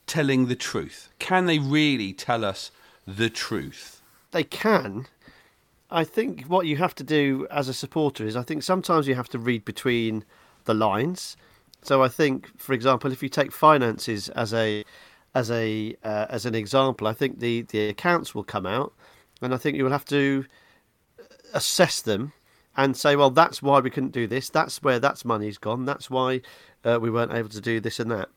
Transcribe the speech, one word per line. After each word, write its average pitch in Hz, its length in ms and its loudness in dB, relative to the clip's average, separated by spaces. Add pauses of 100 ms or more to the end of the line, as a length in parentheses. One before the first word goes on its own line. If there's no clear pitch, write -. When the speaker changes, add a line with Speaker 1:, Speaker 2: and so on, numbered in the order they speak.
Speaker 1:
telling 135 400 2
the 123 100 -2
truth? - 600 -8
Can 185 260 2
they 165 140 2
really 139 560 0
tell 117 280 -2
us 98 280 -4 (360)
the 104 220 -2
truth? - 720 -8 (300)
Speaker 2:
They 165 140 -2
can. 135 640 -2 (840)
I 165 140 0
think 220 420 -4
what 175 200 2
you 147 120 0
have 180 160 0
to 160 100 -14
do 143 460 2
as 143 180 -2
a 127 60 -4
supporter 143 500 -2
is, 107 100 -4
I 123 80 -4
think 151 200 -6
sometimes 175 440 2
you 135 80 2
have 123 140 -4
to 127 100 -6
read 117 280 -2
between 113 580 -2 (400)
the 117 80 2
lines. 110 640 0 (480)
So 139 160 4
I 131 80 6
think, 135 480 0
for - 180 -4
example, 127 360 2
if 131 140 -6
you 135 40 -4
take 135 220 0
finances 120 800 2
as 113 240 -4
a, 107 300 0 (500)
as 117 160 0
a, 110 540 -2
uh, 107 260 -2
as 117 160 -6
an 113 80 -2
example, 113 540 0
I 110 40 0
think - 280 -4
the, 117 220 0
the 107 260 0
accounts 165 480 0
will 104 80 -6
come 95 220 -6
out, 110 260 -2 (480)
and 127 120 -4
I 127 40 0
think 139 200 -2
you 139 60 0
will 131 80 2
have 139 140 -2
to 139 400 0 (1080)
assess - 480 2
them 113 320 -2 (440)
and 135 200 2
say, 143 200 4
"Well, 139 140 6
that's 160 320 4
why 139 180 6
we 127 100 0
couldn't 131 220 -4
do 120 140 -2
this. 123 220 -4
That's 156 340 -2
where 127 160 2
that's 139 260 0
money's 107 340 -2
gone. 123 260 -4
That's 139 240 -6
why, 127 320 0 (440)
uh, 117 160 4
we 117 100 0
weren't 117 220 0
able 113 180 -4
to 107 100 -12
do 113 200 0
this 113 200 -4
and 113 120 -2
that." 101 240 -4